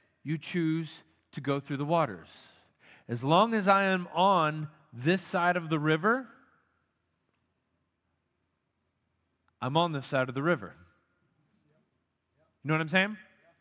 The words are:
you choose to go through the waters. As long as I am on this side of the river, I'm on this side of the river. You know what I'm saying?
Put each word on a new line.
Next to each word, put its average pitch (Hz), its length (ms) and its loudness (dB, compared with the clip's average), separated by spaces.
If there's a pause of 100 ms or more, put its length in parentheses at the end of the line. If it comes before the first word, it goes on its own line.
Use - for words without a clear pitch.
(220)
you 151 160 -4
choose 160 640 -4 (300)
to 151 80 -10
go 139 200 -2
through 139 180 -6
the 143 60 -4
waters. 143 440 0 (800)
As 120 140 -6
long 190 320 4
as 196 140 0
I 196 160 4
am 185 300 0
on 160 540 2 (240)
this 151 280 0
side 175 360 0
of 165 120 -6
the 156 100 0
river, 165 500 0 (3250)
I'm 131 160 -4
on 170 160 2
this 135 140 -6
side 131 220 0
of 123 60 -2
the 135 80 -4
river. 139 320 -2 (1900)
You 139 60 -10
know 160 60 2
what 160 60 0
I'm 160 80 -4
saying? 190 280 0 (440)